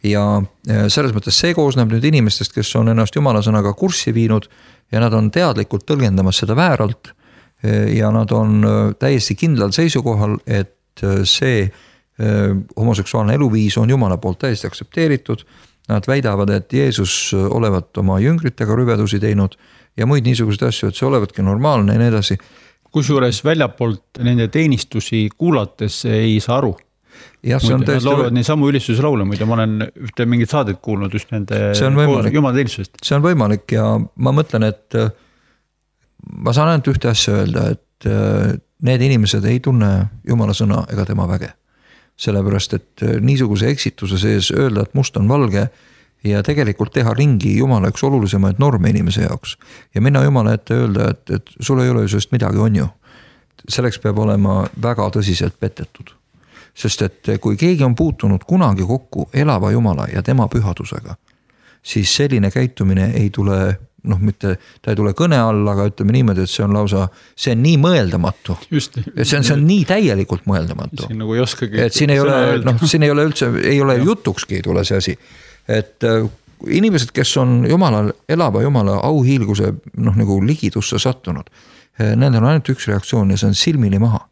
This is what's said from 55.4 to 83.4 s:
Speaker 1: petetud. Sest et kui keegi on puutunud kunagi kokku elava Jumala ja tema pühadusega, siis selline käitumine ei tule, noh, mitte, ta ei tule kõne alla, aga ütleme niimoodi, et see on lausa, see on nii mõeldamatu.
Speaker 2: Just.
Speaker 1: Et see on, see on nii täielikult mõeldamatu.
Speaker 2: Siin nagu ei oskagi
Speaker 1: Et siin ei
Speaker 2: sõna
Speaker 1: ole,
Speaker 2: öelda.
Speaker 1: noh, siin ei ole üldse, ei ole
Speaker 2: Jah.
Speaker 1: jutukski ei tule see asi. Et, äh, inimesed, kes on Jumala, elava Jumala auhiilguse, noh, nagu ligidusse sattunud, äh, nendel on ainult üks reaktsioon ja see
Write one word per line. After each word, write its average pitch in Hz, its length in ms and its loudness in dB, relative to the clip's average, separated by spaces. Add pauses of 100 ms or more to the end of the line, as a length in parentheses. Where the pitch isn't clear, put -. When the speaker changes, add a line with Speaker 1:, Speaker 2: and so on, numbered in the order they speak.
Speaker 1:
petetud. - 540 -10 (600)
Sest - 260 -4
et - 260 -4 (120)
kui 110 160 -2
keegi 165 300 2
on 123 100 2
puutunud 110 520 0
kunagi 139 360 2
kokku - 500 -4
elava 135 380 0
Jumala 104 380 0
ja - 140 -4
tema 123 260 2
pühadusega, - 640 -6 (720)
siis 101 300 -2
selline 127 360 2
käitumine 95 640 0
ei 110 160 0
tule, 98 480 0 (320)
noh, 104 100 0
mitte, 101 360 -2 (260)
ta - 100 -8
ei 104 60 0
tule 104 160 0
kõne 160 240 2
alla, 107 380 2
aga 101 160 0
ütleme 104 240 0
niimoodi, 107 260 2
et 92 80 -2
see - 160 -4
on 101 80 2
lausa, 101 300 0 (320)
see - 180 -2
on 113 80 0
nii 156 160 4
mõeldamatu. 104 800 0 (140)
Speaker 2:
Just. - 260 -4
Speaker 1:
Et - 300 -6
see - 100 0
on, 139 80 0
see - 80 2
on 147 140 4
nii 185 180 4
täielikult 123 640 0
mõeldamatu. - 560 -4
Speaker 2:
Siin 110 160 -8
nagu 110 140 -4
ei 117 100 2
oskagi 110 340 -6
Speaker 1:
Et 117 140 0
siin 147 160 0
ei 143 80 4
Speaker 2:
sõna 139 220 2
Speaker 1:
ole, 123 160 2
Speaker 2:
öelda. 120 160 0
Speaker 1:
noh, 117 180 2
siin 156 160 2
ei 147 80 4
ole 147 160 2
üldse, 135 220 -2 (100)
ei 143 200 2
ole 135 180 2
Speaker 2:
Jah. 131 60 2
Speaker 1:
jutukski 131 500 -2
ei 95 100 -6
tule 90 180 0
see 98 140 0
asi. 92 180 -2 (540)
Et, 110 340 -4
äh, 113 220 2 (420)
inimesed, 165 460 0
kes - 240 -2
on 123 320 2
Jumala, 135 380 2 (200)
elava 151 380 0
Jumala 107 380 0
auhiilguse, 120 720 0 (220)
noh, 95 200 0
nagu 101 240 2
ligidusse 107 580 -2
sattunud, 92 540 -4 (480)
äh, 107 140 2
nendel 123 260 4
on 123 80 4
ainult 151 240 0
üks - 160 -6
reaktsioon 104 400 0
ja 95 80 2
see 104 100 0